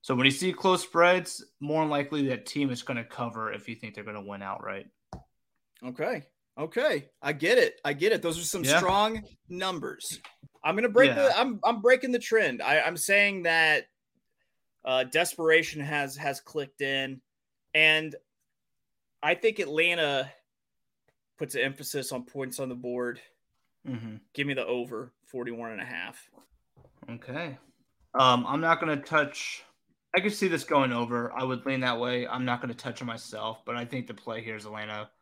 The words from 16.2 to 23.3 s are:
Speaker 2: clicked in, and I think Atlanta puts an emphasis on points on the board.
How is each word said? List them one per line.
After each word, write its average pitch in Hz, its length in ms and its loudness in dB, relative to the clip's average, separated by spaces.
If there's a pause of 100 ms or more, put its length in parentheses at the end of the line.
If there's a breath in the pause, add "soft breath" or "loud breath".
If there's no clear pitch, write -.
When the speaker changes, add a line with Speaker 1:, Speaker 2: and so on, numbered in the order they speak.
Speaker 2:
clicked - 400 -10
in, 135 400 -2 (540)
and 156 420 4 (1080)
I 165 140 2
think 214 240 0
Atlanta 151 720 2 (1080)
puts 143 180 -8
an 123 60 0
emphasis 135 520 -4
on 123 100 -8
points 131 360 -10
on 135 100 -6
the 123 60 -8
board. 123 440 -6 (680)